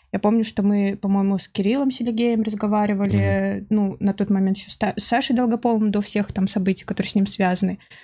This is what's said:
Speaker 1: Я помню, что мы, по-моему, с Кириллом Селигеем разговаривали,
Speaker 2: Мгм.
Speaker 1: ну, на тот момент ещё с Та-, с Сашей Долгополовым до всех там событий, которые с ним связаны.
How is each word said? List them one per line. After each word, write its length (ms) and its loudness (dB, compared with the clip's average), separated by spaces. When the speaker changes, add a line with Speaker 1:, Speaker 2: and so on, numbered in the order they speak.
Speaker 1:
Я 80 -2
помню, 240 2
что 180 -4
мы, 380 2
по-моему, 400 2
с 80 -16
Кириллом 420 0
Селигеем 520 0
разговаривали, 1200 0
Speaker 2:
Мгм. 80 -14
Speaker 1:
ну, 280 0
на 140 0
тот 180 -2
момент 280 2
ещё 120 -14
с 60 -14
Та-, 200 -2
с 80 -8
Сашей 300 0
Долгополовым 560 2
до 120 0
всех 300 -2
там 140 0
событий, 380 -2
которые 260 -4
с 60 0
ним 100 2
связаны. 540 0